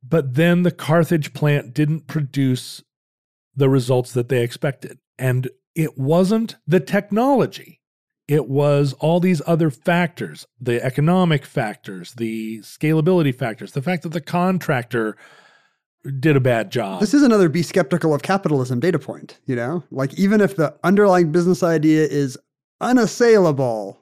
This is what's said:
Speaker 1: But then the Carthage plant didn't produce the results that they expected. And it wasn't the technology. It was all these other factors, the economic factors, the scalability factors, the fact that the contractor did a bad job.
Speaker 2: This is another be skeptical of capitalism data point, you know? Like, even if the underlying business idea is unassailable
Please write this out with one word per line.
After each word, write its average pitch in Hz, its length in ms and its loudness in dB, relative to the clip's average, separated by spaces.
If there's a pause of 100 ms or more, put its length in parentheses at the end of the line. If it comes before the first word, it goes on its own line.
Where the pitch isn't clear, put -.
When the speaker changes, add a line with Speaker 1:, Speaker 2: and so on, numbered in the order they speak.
Speaker 1:
But 135 320 -2
then 175 280 2
the 175 80 2
Carthage 165 640 0
plant 147 420 -2
didn't 151 320 -2
produce 135 760 -4 (720)
the 135 140 2
results 127 440 0
that 120 160 -2
they 123 140 0
expected. - 560 -6 (200)
And 127 300 -2 (260)
it 156 240 -4
wasn't 185 580 0 (100)
the 175 140 2
technology. 202 1000 -2 (480)
It 147 200 0
was 143 460 2
all 165 260 0
these 180 260 2
other 165 240 2
factors, 170 760 -4 (140)
the 120 240 -2
economic 160 600 0
factors, - 680 -8
the 110 460 -8
scalability 156 760 0
factors, 110 380 -8
the 139 100 -6
fact 175 200 -4
that 175 100 -10
the 170 80 -6
contractor 139 960 -2 (1040)
did 147 160 4
a 131 40 4
bad 117 320 0
job. 98 280 -4
Speaker 2:
This 208 140 0
is 285 80 6
another 214 260 4
be 160 140 -2
skeptical 160 520 0
of 139 80 -4
capitalism 135 580 -2
data 165 180 0
point, - 480 -14
you 131 100 -4
know? 135 340 -6
Like, 135 280 -6
even 196 220 4
if 196 160 2
the 151 260 -2
underlying 185 500 4
business 175 300 2
idea 156 420 2
is 139 320 -4 (440)
unassailable 170 1200 2